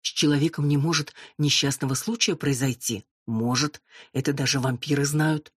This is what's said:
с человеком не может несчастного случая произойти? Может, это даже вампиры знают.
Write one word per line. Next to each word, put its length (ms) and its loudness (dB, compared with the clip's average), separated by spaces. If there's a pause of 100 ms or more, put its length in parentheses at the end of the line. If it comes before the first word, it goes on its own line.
с 80 -6
человеком 600 2
не 80 4
может 380 0 (240)
несчастного 560 0
случая 420 -2
произойти? 680 -2 (220)
Может, 560 -2 (300)
это 200 0
даже 260 0
вампиры 460 0
знают. 520 0